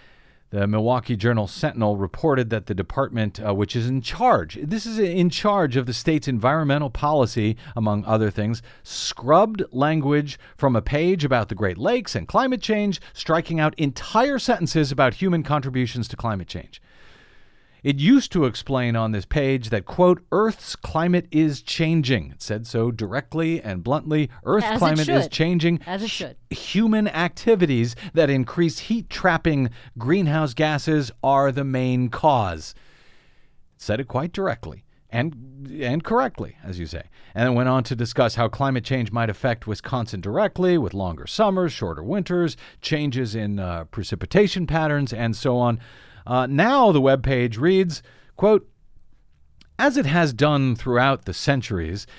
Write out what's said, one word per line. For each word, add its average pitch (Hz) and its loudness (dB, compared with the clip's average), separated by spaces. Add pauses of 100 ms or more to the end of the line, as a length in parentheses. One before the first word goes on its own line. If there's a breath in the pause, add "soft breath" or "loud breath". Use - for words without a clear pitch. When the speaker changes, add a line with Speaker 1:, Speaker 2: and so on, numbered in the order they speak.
(520 soft breath)
Speaker 1:
The 101 -2
Milwaukee 113 0
Journal 110 2
Sentinel 110 -2
reported 120 0
that 107 -4
the 107 -6
department, 107 -4
uh, 107 -2
which 101 0
is 117 0
in 131 -2
charge, 156 0
this 208 -6
is 220 -6
in 180 2
charge 180 0
of 131 0
the 123 -6
state's 156 -2
environmental 139 0
policy, 117 0 (200 loud breath)
among 107 0
other 110 2
things, 110 -4 (180 loud breath)
scrubbed 151 0 (100)
language 147 0 (180 loud breath)
from 131 2
a 107 2
page 165 0
about 127 0
the 107 -6
Great 92 -2
Lakes 208 -2
and 80 -4
climate 254 0
change, 208 0 (140)
striking 165 -2
out 151 2
entire 226 0
sentences 160 0
about 131 2
human 175 0
contributions 127 -2
to - -10
climate 101 -6
change. - -14 (1000 soft breath)
It 143 0
used 226 4
to 170 2
explain 123 0
on 110 0
this 101 -2
page 135 0
that, 101 -2
quote, 180 4 (120)
"Earth's 214 -2
climate 170 -2
is 151 2
changing." 135 0
It - -20
said 110 -6
so 117 0
directly 143 -4
and 92 -8
bluntly. 151 0 (140 loud breath)
"Earth's 196 2
Speaker 2:
As 214 -2
it 233 -2
Speaker 1:
climate 156 2
is - 2
Speaker 2:
should. 156 -6
Speaker 1:
changing. 170 0
Speaker 2:
As 190 -6
it 226 -6
Speaker 1:
Hu-, - -6
Speaker 2:
should. 160 -10 (140)
Speaker 1:
human 214 0
activities 160 2 (180 loud breath)
that 156 4
increase 139 0
heat-trapping 165 0 (280 loud breath)
greenhouse 151 0
gases 151 0 (140)
are 139 4
the 139 -4
main 127 0
cause." 107 0 (1040 soft breath)
It - -20
said 123 -2
it 131 -10
quite 156 -4
directly - -6 (260)
and, 135 -8
and 139 -2
correctly, 240 -2
as 87 -10
you 85 -8
say. 78 -12 (300 soft breath)
And 120 2
then 123 2
went 127 2
on 127 2
to 127 -4
discuss 117 0
how 117 0
climate 131 -2
change 117 -2
might 117 0
affect 117 -4
Wisconsin 110 -6
directly, 175 0
with 101 -2
longer 90 -6
summers, 185 2
shorter 80 -6
winters, 175 -2 (240 loud breath)
changes 131 -2
in, 104 -2
uh, 87 -6
precipitation 170 0
patterns, 151 0
and 117 -2
so 123 0
on. 120 2 (480 loud breath)
Uh, 127 0
now 208 4
the 147 4
webpage 131 2
reads, 175 2 (320 soft breath)
quote, 202 4 (1120)
"As 262 4
it 247 2
has 156 2
done 135 2
throughout 127 2
the 92 -6
centuries, 101 -2 (140 loud breath)